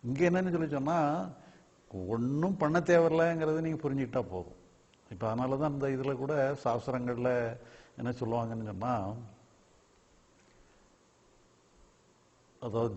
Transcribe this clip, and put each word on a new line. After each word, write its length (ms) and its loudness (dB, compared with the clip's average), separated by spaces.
இங்க 200 -2
என்னன்னு 260 2
சொல்லி 140 0
சொன்னா, 180 0
ஒண்ணும் 480 0
பண்ண 160 4
தேவையில்லைங்கிறத 760 4
நீங்க 160 -2
புரிஞ்சுக்கிட்டா 400 -2
போதும். 260 -8
இப்ப 140 -6
அதனால 320 0
தான் 160 0
இந்த 200 0
இதுல 260 -2
கூட 120 -2
சாஸ்திரங்கள்ல 680 0
என்ன 120 -2
சொல்லுவாங்கன்னு 500 -4
சொன்னா, 220 -2
அதாவது 300 0